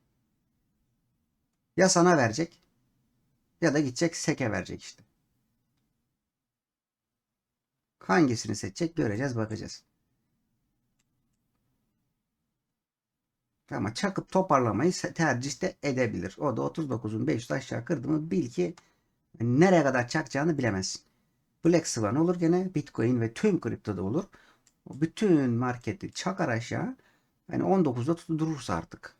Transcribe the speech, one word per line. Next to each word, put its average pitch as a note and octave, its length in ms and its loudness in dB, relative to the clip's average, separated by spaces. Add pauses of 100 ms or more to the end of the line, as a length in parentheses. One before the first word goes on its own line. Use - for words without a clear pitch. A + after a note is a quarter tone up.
(1800)
Ya F3+ 120 6
sana F3 280 6
verecek, B2+ 440 0 (1000)
ya D3+ 120 4
da D3 60 2
gidecek D#3 360 0
seke C3+ 360 -2
verecek F#2 300 -6
işte. - 220 -20 (3000)
Hangisini B2 560 2
seçecek C3 400 -6
göreceğiz, B2 420 -2
bakacağız. G#2+ 460 -6 (4000)
Ama G#2 220 -4
çakıp - 360 -4
toparlamayı C#3 640 2
se-, - 220 -6
tercih C#3 480 -2
de F#3 220 -4
edebilir. A2+ 560 -2
O C3+ 180 -2
da C3+ 40 -2
otuz C#3+ 280 -4
dokuz A2+ 240 -4
bin A2+ 140 -2
beş C3+ 140 0
yüz - 100 -12
aşağı C3+ 340 -6
kırdı D3 220 -4
mı D#3 240 -2
bil E3+ 180 0
ki F3 260 -4 (640)
nereye D3+ 440 6
kadar B2+ 240 2
çakacağını D3+ 500 -2
bilemezsin. G#2 440 -2 (640)
Black E3 220 4
Swan A2 280 -2
olur E3+ 200 2
gene, F3+ 400 0
Bitcoin B2 460 0
ve A2+ 120 -2
tüm G#3 280 2
kriptoda G#2 420 -4
olur. B2+ 200 -2 (600)
O C3 160 -14
bütün E3 480 4
marketi A#2+ 640 -4
çakar F#3 360 -4
aşağı. A#2+ 460 -4 (560)
Yani B2+ 120 -2
on F3+ 220 4
dokuzda B2+ 300 -2
tutu D#3+ 240 -4
durursa D3+ 360 -4
artık. - 440 -10